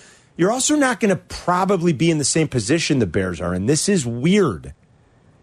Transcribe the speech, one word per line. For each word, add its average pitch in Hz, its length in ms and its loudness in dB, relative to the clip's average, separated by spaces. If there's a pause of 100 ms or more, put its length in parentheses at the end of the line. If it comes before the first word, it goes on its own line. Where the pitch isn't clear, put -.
(360)
You're 180 160 2
also 302 240 0
not 254 240 2
gonna 196 160 2
probably 180 760 0
be 165 160 2
in 156 80 2
the 139 60 -2
same 160 240 0
position 135 500 0
the 110 80 2
Bears 90 340 -4
are 87 140 -4
in. 92 100 -4
This 147 240 0
is 180 160 2
weird. 127 720 0 (680)